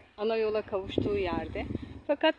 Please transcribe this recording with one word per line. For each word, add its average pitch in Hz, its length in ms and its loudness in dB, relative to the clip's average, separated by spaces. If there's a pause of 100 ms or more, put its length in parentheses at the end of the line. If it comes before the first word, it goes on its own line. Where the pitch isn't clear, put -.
(180)
Ana 220 200 0
yola 214 240 2
kavuştuğu 202 560 0
yerde. 170 480 -2 (420)
Fakat 311 320 4